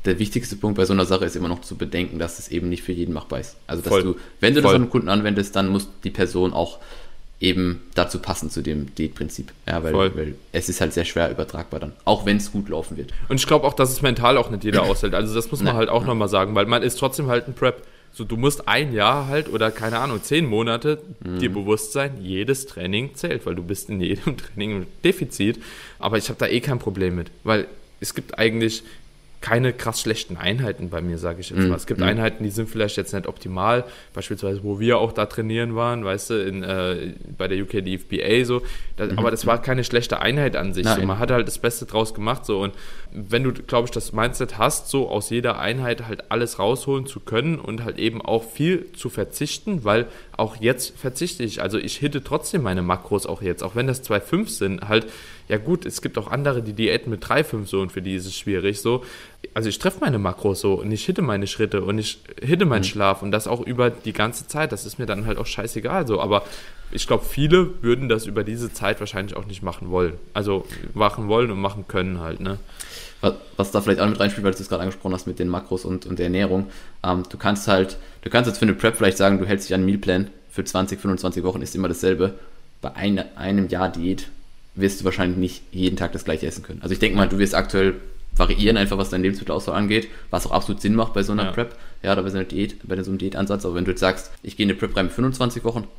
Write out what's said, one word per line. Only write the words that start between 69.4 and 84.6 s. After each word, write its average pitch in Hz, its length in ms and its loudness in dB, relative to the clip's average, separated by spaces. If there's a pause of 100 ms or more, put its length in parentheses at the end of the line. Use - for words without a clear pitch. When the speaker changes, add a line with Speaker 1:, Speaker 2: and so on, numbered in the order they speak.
Speaker 2:
nicht 101 180 -10
machen 90 260 -6
wollen, 90 240 2 (200)
also 101 320 0 (280)
machen 104 360 0
wollen 113 200 4
und 98 100 -4
machen 98 280 -4
können 92 320 -2
halt, 80 220 -6
ne. 95 180 -4 (600)
Speaker 1:
Wa-, 95 160 2 (200)
was 98 160 0
da 104 100 2
vielleicht 101 180 4
auch 101 80 4
mit 104 120 2
reinspielt, 101 260 2
weil 98 60 6
du 92 100 -6
es 98 80 -10
gerade 90 140 -2
angesprochen 92 300 -4
hast 90 120 -6
mit 87 140 -6
den 90 80 0
Makros 90 380 -4
und, 90 200 -4
und 90 140 -4
der 87 60 2
Ernährung, 95 420 2 (360)
ähm, 90 260 0
du - 80 -12
kannst 101 300 0
halt, 95 300 4 (240)
du - 80 -8
kannst 123 180 6
jetzt 104 120 0
für 117 60 6
eine 104 100 6
Prep 110 200 4
vielleicht 98 220 4
sagen, 98 220 6
du 95 60 0
hältst 98 220 0
dich 95 60 0
an 95 80 4
einen 92 60 4
Mealplan 98 420 2 (220)
für - 140 -4
zwanzig, 95 340 -2
fünfundzwanzig 90 440 -2
Wochen, 90 180 0
isst - 140 -8
immer 92 120 0
dasselbe. 90 480 2 (460)
Bei - 140 -8
ein-, 98 280 0 (120)
einem 95 340 0
Jahr 90 220 0
Diät 90 360 -2 (480)